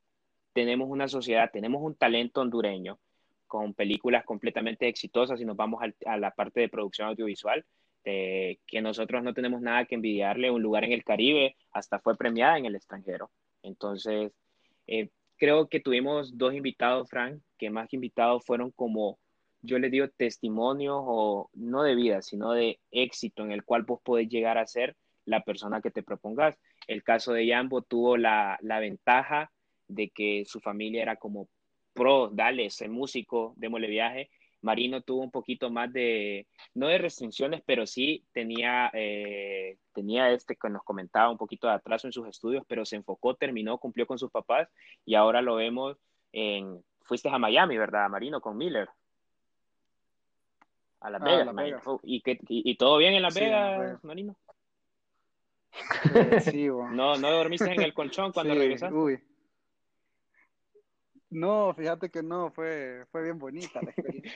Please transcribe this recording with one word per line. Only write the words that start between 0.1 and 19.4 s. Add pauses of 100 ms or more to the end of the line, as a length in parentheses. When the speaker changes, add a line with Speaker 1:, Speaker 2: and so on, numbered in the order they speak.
Speaker 1:
tenemos
una
sociedad,
tenemos
un
talento
hondureño (480)
con
películas
completamente
exitosas,
si
nos
vamos
al, (100)
a
la
parte
de
producción
audiovisual, (400)
eh,
que
nosotros
no
tenemos
nada
que
envidiarle.
Un
lugar
en
el
Caribe (160)
hasta
fue
premiada
en
el
extranjero. (340)
Entonces, (560)
eh, (260)
creo
que
tuvimos
dos
invitados,
Frank, (160)
que
más
que
invitados
fueron
como, (420)